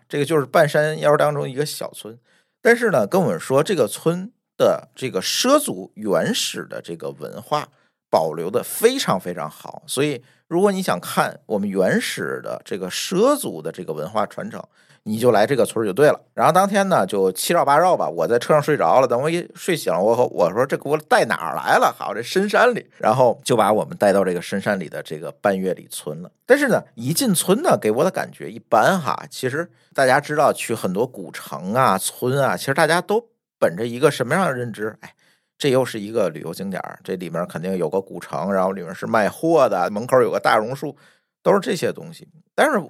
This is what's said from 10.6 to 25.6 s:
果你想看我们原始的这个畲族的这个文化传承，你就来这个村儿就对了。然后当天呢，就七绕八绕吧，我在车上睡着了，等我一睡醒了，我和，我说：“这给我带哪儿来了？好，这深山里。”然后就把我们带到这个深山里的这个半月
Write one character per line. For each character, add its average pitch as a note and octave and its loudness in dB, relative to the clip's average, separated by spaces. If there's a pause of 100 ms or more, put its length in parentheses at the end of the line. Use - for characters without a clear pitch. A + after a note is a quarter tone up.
果 G3+ 4
你 F#3+ -4
想 F3 -2
看 C3 -4
我 G#2 -2
们 G2+ -2
原 G2 2
始 C2+ -6
的 A1 -8
这 - -8
个 F2+ -8
畲 A#3+ 0
族 G2+ -6
的 E2 -6
这 F#2 -12
个 D#2+ -8
文 D2+ -6
化 G#2 -2
传 - -12
承， A2 -12 (420)
你 G#2+ -4
就 A#2+ 4
来 G#2+ 6
这 C#3 0
个 A2+ 4
村 A2 -2
儿 A2 -2
就 F#2+ -2
对 C#3+ 6
了。 - 2 (140)
然 A2+ 2
后 D#3 6
当 F#3+ 4
天 G3 0
呢， B2 2
就 F#2+ 0
七 - -2
绕 E3 2
八 C#3 4
绕 F3 4
吧， F2+ -2
我 E2 -2
在 A#2 2
车 A#2+ 0
上 D3+ 4
睡 D3 0
着 F#2+ 4
了， C3 4
等 A#2+ 0
我 D3 -2
一 E3+ -4
睡 - -4
醒 D3 -4
了， F2 0
我 G#2+ 4
和， B2 4
我 E2 0
说 A#2 0
：“这 E3 -2
给 - -10
我 D#3 2 (100)
带 G#3+ 4
哪 G#2+ 0
儿 D#2 -6
来 G#2+ 2
了？ A#3+ 4
好， - -6
这 G#2 -6
深 F#3+ -2
山 G#3+ 2
里。” F3 -6 (140)
然 G#2+ 2
后 B2+ 2
就 B2+ 0
把 G#2+ 4
我 G#2 2
们 E2+ -14
带 G2+ 4
到 G2 2
这 F#2 0
个 F2 -6
深 G2+ -6
山 G2+ -2
里 - -10
的 D2+ -10
这 D2+ -12
个 D#2+ -12
半 G2 2
月 F#2 -2